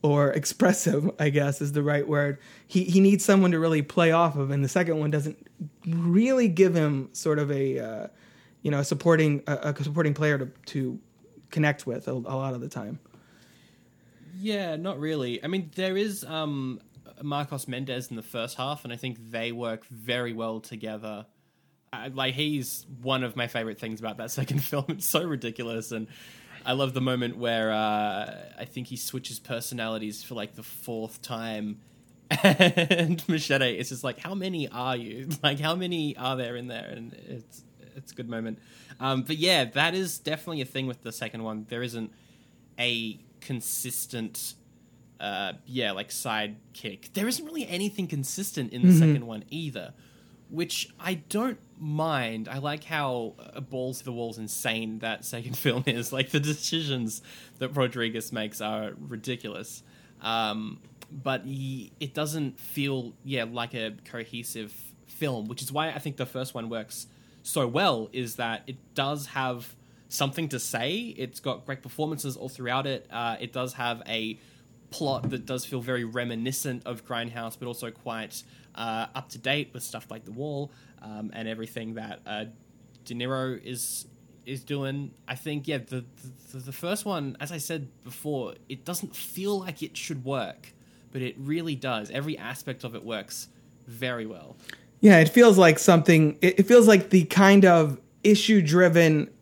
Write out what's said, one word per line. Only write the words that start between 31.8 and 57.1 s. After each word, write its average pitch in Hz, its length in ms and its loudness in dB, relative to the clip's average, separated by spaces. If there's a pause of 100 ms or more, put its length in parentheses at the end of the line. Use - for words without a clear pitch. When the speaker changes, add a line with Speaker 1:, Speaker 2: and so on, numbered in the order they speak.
Speaker 2:
<laughs> 156 120 -2
and 170 840 4
Machete 135 520 0
is 123 100 -6
just 123 140 -10
like, 127 160 -6
"How 180 160 -8
many 185 320 -4
are 127 280 -4
you? 120 400 -10
<laughs> - 80 -12
Like, 143 160 2
how 156 160 0
many 175 400 -4
are 131 220 -2
there 120 180 -6
in 123 120 -10
there?" 117 180 -10 (100)
And 117 180 -14 (140)
it's, - 360 -16 (320)
it's 139 160 -20
a - 40 -20
good 117 140 -10
moment. 113 300 -8 (400)
Um, 131 240 0
but 156 140 -4
yeah, 160 280 2
that 147 300 0
is 190 240 -4
definitely 156 420 -6
a 127 40 -4
thing 131 200 -6
with 123 160 -8
the 113 100 -10
second 113 320 -10
one. 107 260 -8
There 120 120 -6
isn't 117 300 -8 (680)
a 117 400 -2 (220)
consistent, - 1120 -8 (640)
uh, 98 340 -4 (120)
yeah, 123 260 -2
like, 98 180 -8
sidekick. - 1040 -8
There 202 140 -2
isn't 254 180 -4
really 311 220 -10
anything 196 400 -4
consistent 143 640 -6
in 123 100 -4
the 180 60 10
Speaker 1:
Mm-hmm. 170 100 12
Speaker 2:
second 147 280 6
one 107 220 -12
either, 135 440 -8 (560)
which 170 400 -4 (100)
I 185 160 -4
don't 214 440 -4 (200)
mind. 147 720 -2
I 135 100 -8
like 147 240 -6
how, 131 560 -4
uh, - 220 -16
balls 127 380 -6
to - 60 -16
the 131 60 -8
walls 117 260 -6
insane 110 640 -4
that 110 260 -6
second 120 320 -8
<laughs> - 80 -4
film 127 220 2
is. 120 260 -2
Like, 135 160 0
the 156 100 0
decisions 143 840 -4 (380)